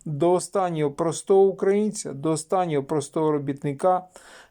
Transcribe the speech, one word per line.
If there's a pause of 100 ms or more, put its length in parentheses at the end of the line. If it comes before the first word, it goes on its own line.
до
останнього
простого
українця,
до
останнього
простого
робітника, (480)